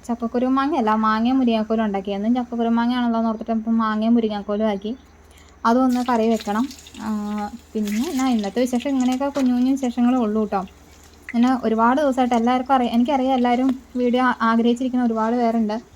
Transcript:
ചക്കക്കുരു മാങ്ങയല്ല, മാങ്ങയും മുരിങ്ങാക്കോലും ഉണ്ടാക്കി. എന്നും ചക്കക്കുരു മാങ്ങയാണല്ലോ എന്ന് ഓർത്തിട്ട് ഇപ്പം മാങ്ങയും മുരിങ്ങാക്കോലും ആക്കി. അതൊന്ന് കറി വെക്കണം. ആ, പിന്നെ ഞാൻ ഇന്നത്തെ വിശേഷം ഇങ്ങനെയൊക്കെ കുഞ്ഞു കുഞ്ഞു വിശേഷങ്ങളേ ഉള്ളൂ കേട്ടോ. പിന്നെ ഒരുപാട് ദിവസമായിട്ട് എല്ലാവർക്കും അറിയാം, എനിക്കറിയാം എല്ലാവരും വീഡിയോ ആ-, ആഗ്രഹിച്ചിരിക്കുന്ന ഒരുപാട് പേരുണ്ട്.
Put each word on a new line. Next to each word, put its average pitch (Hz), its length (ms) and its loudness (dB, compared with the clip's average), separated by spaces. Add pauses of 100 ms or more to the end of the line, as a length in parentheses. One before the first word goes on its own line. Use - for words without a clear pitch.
ചക്കക്കുരു 240 480 -4
മാങ്ങയല്ല, 269 360 0 (120)
മാങ്ങയും 226 360 2
മുരിങ്ങാക്കോലും 226 480 0
ഉണ്ടാക്കി. 196 280 -4
എന്നും 208 220 -2
ചക്കക്കുരു 233 400 -2
മാങ്ങയാണല്ലോ 233 420 0
എന്ന് 226 120 0
ഓർത്തിട്ട് 226 280 -6
ഇപ്പം 226 240 0
മാങ്ങയും 220 340 2
മുരിങ്ങാക്കോലും 208 540 -2
ആക്കി. 202 200 -6 (800)
അതൊന്ന് 247 400 2
കറി 226 220 2
വെക്കണം. 220 340 -2 (400)
ആ, 214 40 -6 (640)
പിന്നെ 214 280 -2 (160)
ഞാൻ 262 180 0
ഇന്നത്തെ 202 300 -2
വിശേഷം 247 300 -2
ഇങ്ങനെയൊക്കെ 254 320 0 (100)
കുഞ്ഞു 254 200 2
കുഞ്ഞു 254 180 2
വിശേഷങ്ങളേ 247 500 0
ഉള്ളൂ 214 180 -2
കേട്ടോ. 202 180 -4 (680)
പിന്നെ 240 220 2 (160)
ഒരുപാട് 226 360 2
ദിവസമായിട്ട് 254 360 0
എല്ലാവർക്കും 254 380 0
അറിയാം, 240 200 0
എനിക്കറിയാം 262 420 2
എല്ലാവരും 247 300 2 (320)
വീഡിയോ 247 300 2
ആ-, - 60 -2 (120)
ആഗ്രഹിച്ചിരിക്കുന്ന 240 600 2
ഒരുപാട് 226 340 0
പേരുണ്ട്. 226 340 0 (180)